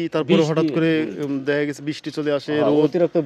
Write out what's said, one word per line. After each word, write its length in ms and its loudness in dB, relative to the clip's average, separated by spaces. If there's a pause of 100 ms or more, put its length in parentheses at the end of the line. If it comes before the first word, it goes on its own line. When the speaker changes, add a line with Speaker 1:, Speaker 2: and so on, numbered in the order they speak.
(140)
Speaker 1:
তারপরে 180 0
Speaker 2:
বৃষ্টি, 180 6
Speaker 1:
হঠাৎ 260 2
করে, 180 2
Speaker 2:
হুম। 320 -2
Speaker 1:
উম, 80 -4 (140)
দেখা 200 2
গেছে 220 -8
বৃষ্টি 280 -8
চলে 200 -2
আসে, 160 -8
Speaker 2:
হ্যাঁ, 160 2
Speaker 1:
রোদ। 160 4
Speaker 2:
অতিরিক্ত 400 0